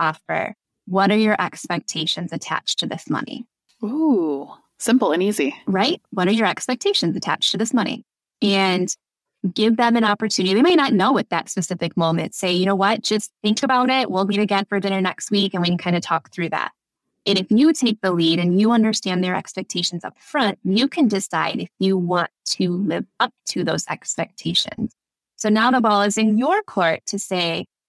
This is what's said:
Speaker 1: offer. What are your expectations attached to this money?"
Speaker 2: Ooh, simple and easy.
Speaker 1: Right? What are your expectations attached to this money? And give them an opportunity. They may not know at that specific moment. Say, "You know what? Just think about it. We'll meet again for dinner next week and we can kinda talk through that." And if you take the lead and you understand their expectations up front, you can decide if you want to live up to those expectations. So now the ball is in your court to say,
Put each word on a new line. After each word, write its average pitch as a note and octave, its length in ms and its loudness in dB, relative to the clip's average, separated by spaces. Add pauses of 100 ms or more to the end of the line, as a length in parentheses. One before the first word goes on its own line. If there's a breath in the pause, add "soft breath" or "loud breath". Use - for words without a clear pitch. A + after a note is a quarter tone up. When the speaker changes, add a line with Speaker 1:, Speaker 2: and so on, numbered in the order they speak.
Speaker 1:
offer. D#3+ 540 -4 (320)
What F#3+ 260 2
are G#3+ 60 4
your G#3+ 200 4
expectations E3+ 920 -6
attached - 460 -6
to E3 80 -4
this - 240 -8
money?" - 340 -6 (400)
Speaker 2:
Ooh, G3+ 640 0 (300)
simple A#3 340 2
and E3+ 100 2
easy. G#3 320 0 (120)
Speaker 1:
Right? G#3+ 340 0 (100)
What F#3 180 0
are G3+ 40 4
your A3 140 2
expectations B3+ 720 -2
attached - 360 -2
to F#3+ 60 -4
this A#3 160 -4
money? - 300 -2 (360)
And F#3+ 540 2 (600)
give A3 220 2
them A#3 200 4
an A3+ 80 2
opportunity. G#3 500 0
They A3+ 80 6
may F4+ 140 6
not C#4 160 2
know G3 260 4
at - 120 -4
that - 180 -4
specific F3 480 -4
moment. E3 380 0
Say, F#3 180 -2
"You F3+ 140 2
know G3 100 2
what? G#3 260 0
Just - 300 -4 (100)
think G#3+ 220 0
about B3+ 260 2
it. C4 200 0
We'll F#3 140 0
meet G3 140 0
again G3+ 300 0
for G3+ 100 0
dinner G3 220 -2
next - 320 -4
week G3 200 0
and F3+ 100 -2
we F3 60 2
can F3 100 0
kinda F3 220 0
talk - 300 -4
through E3 200 -4
that." - 200 -4 (560)
And G3 120 2
if F#3 120 -4
you C#4 220 6
take A3+ 300 0
the F#3 100 0
lead E3 260 2
and F3 220 2
you A3 120 4
understand G#3+ 500 2
their F#3 120 0
expectations F3+ 680 -6
up - 140 -12
front, A3+ 460 -2
you G#3 240 2
can C#4+ 200 2
decide F#3+ 520 -2
if E3+ 100 -10 (100)
you F#3+ 180 2
want F3 320 -2 (200)
to F#3 200 -2
live F3+ 340 -2 (160)
up A#3+ 120 -2 (140)
to - 180 -4
those D#3+ 240 -2
expectations. - 1080 -6 (420)
So - 120 -4
now A3 240 4
the B3+ 80 2
ball G#3 220 4
is G3+ 160 0
in A3 200 2
your E4+ 240 2
court E3+ 440 0
to G3+ 120 -6
say, F3 480 -4 (220)